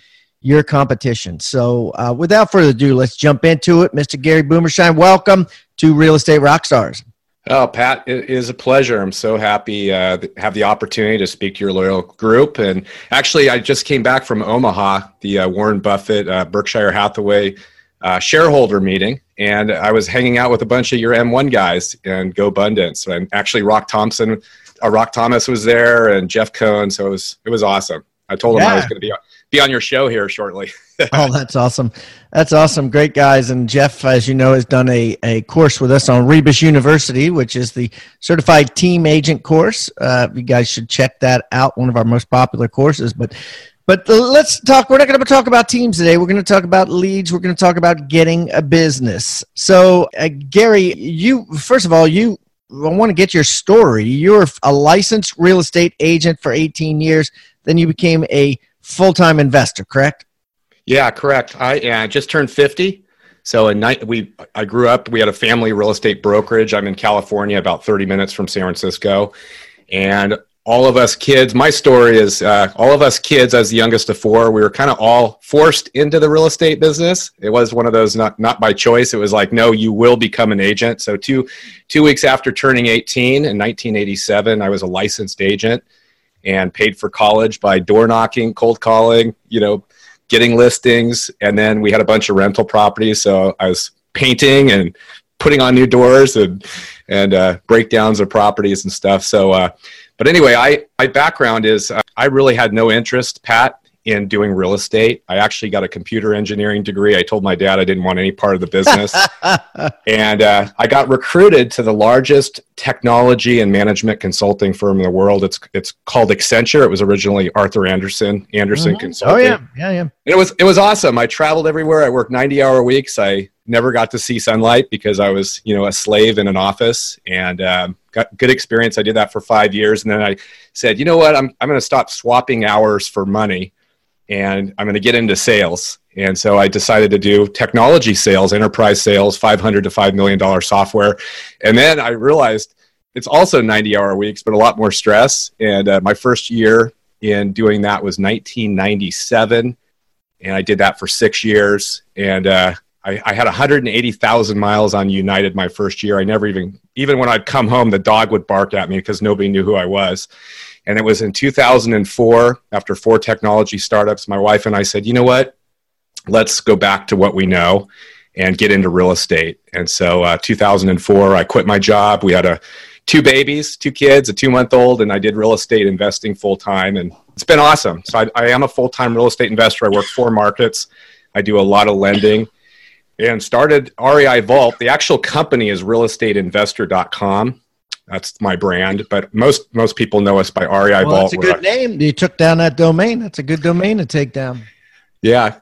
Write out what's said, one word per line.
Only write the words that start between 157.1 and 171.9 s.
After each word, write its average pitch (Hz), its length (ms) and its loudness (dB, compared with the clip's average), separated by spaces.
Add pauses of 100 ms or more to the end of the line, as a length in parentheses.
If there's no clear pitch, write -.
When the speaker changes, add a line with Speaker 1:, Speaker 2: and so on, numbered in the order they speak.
Speaker 2:
when 123 100 0
I'd 110 160 0
come 123 240 -2
home, 120 220 2
the 98 80 0
dog 107 320 2
would 104 160 -2
bark 98 260 -2
at 95 160 -4
me 95 140 -4
'cause 101 180 -8
nobody 101 280 0
knew 98 140 0
who 101 120 -2
I 90 120 -2
was. 95 420 -4 (580)
And 104 120 -2
it 110 60 -2
was 107 180 0
in 107 100 -4
two 139 180 -4
thousand 123 420 2
and 104 160 -2
four, 117 520 2 (120)
after 101 220 -6
four 113 240 2
technology 107 600 -2
startups, 104 500 -2
my 101 100 -4
wife 104 280 2
and 107 100 -2
I 98 60 -2
said, 101 220 -6
"You 113 80 -4
know 123 100 2
what? 127 340 0 (720)
Let's 107 340 0
go 107 160 2
back 98 320 -2
to 104 80 -2
what 95 180 0
we 95 100 -2
know 92 440 0 (480)
and 92 200 -2
get 104 160 0
into 95 160 2
real 90 240 2
estate." 82 480 -4 (140)
And 87 140 -6
so, 87 340 -2
uh, 85 160 0
two - 160 -4
thousand 98 340 2
and 90 140 0
four, 98 340 4
I 85 80 2
quit 95 220 0
my 101 120 2
job. 104 460 2